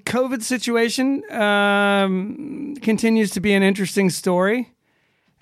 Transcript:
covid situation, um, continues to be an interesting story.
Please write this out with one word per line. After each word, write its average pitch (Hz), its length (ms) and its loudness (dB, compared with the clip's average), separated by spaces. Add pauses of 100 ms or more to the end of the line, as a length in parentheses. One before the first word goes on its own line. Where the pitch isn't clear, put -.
covid 247 380 -2
situation, 247 880 -2
um, 202 1500 0
continues 220 500 2
to 196 80 -6
be 202 140 0
an 196 100 4
interesting 196 460 2
story. 190 640 0 (720)